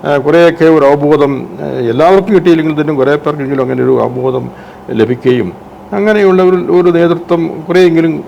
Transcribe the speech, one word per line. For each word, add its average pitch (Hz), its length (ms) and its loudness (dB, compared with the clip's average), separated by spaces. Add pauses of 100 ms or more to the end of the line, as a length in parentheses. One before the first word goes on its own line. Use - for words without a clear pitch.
ഏ, 143 180 0
കുറേയൊക്കെ 165 420 2 (100)
ഒരു 139 80 2
അവബോധം, 147 460 2 (300)
ഏ, 147 60 -8 (240)
എല്ലാവർക്കും 190 440 2
കിട്ടിയില്ലെങ്കിൽ 160 460 2
തന്നെ 151 120 -2
കുറേ 139 220 0
പേർക്കെങ്കിലും 139 500 -4
അങ്ങനെ 127 180 -4
ഒരു 127 120 2 (100)
അവബോധം 127 380 -4 (460)
ലഭിക്കുകയും 120 600 0 (480)
അങ്ങനെയുള്ള 202 460 2
ഒരു, 180 140 2 (200)
ഒരു 180 200 2
നേതൃത്വം 170 440 0 (260)
കുറേയെങ്കിലും 165 460 2 (140)